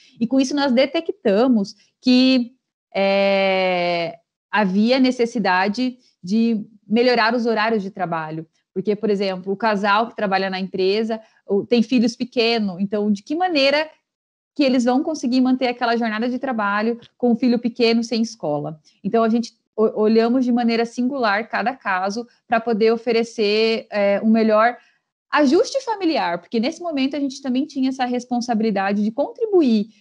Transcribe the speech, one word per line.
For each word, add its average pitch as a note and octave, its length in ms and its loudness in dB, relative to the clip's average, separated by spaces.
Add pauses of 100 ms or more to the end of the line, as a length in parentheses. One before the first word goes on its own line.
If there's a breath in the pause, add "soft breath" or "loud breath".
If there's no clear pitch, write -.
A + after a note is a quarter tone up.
(180 soft breath)
E A#3 80 -2
com C4+ 140 2
isso C4+ 140 0
nós C#4+ 180 0
detectamos B3 1040 0 (240 soft breath)
que, B3+ 540 2 (380)
é, F#3+ 1300 0 (320)
havia G#3 480 2
necessidade A#3 1000 0 (260 soft breath)
de A3 420 0 (240)
melhorar A#3 460 2
os A#3 120 0
horários A3 380 0
de G3 60 -10
trabalho. D#3+ 560 -6 (260)
Porque, G3+ 240 -2
por G#3 140 -2
exemplo, F#3+ 420 -2
o G3+ 40 -6
casal G#3+ 520 0
que - 80 -20
trabalha F#3+ 340 -2
na F#3 80 -6
empresa, G3 640 -2 (260 loud breath)
o, G3 180 0
tem A#3+ 200 2
filhos A#3+ 320 0
pequenos, A3+ 640 -2
então G#3 320 -2
de G3+ 100 -4
que D4+ 140 -6
maneira D#4 520 0 (680)
que D4 60 2
eles B3+ 220 2
vão B3+ 180 2
conseguir D4 380 -2
manter B3+ 260 2
aquela A#3+ 300 -2
jornada A3+ 320 -2
de B3 100 -4
trabalho A3+ 640 -2 (180)
com A#3+ 140 2
o A3+ 40 2
filho A#3+ 220 2
pequeno A#3 460 0
sem A#3 180 -2
escola? D#3 580 -6 (220 soft breath)
Então, A3+ 220 2
a A3+ 40 2
gente A#3 240 -2 (240)
o-, G#3+ 240 0
olhamos A3+ 440 2
de A#3+ 80 0
maneira A#3 320 0
singular A#3 640 -2
cada G3+ 260 -4
caso G3+ 500 -4 (220 soft breath)
pra A3+ 140 0
poder A3+ 320 2
oferecer, A3+ 960 0
é, G3+ 320 0
um A3 80 2
melhor A3 460 4 (520 soft breath)
ajuste E4 560 2
familiar, D#4 540 -2
porque A3+ 220 -6
nesse D4+ 200 -4
momento C#4+ 360 -4
a D4 40 -4
gente C#4 220 -6
também C4 240 -2
tinha C4 220 -2
essa C4+ 160 -4
responsabilidade A3+ 960 -2
de G#3 80 -2
contribuir D4+ 760 0 (120)